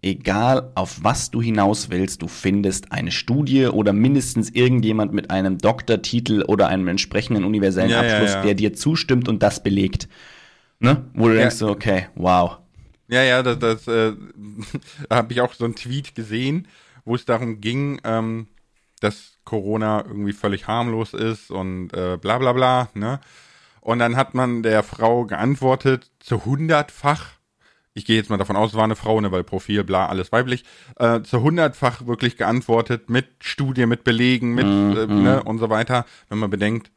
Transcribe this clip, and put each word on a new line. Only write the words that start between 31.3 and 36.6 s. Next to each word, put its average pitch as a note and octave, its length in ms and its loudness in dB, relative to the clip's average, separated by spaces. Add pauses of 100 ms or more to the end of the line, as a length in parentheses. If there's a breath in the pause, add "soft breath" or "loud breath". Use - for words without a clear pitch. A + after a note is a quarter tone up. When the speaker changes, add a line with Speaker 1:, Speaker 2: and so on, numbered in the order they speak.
Speaker 2:
hundertfach C#3 640 0
wirklich A#2+ 320 -2
geantwortet, A#2 720 0
mit A#2+ 160 0 (140)
Studie, C3 440 -2
mit A#2 180 0
Belegen, A#2+ 520 2
mit, B2+ 120 2
Speaker 1:
Mhm, G2+ 300 4
Speaker 2:
äh, A2 100 0
Speaker 1:
mhm. G#2 160 4
Speaker 2:
ne, C3 200 4
und A2 160 -4
so A2+ 100 0
weiter. A#2 380 0 (240 soft breath)
Wenn G#2 80 -4
man G#2+ 100 -2
bedenkt G#2 480 -2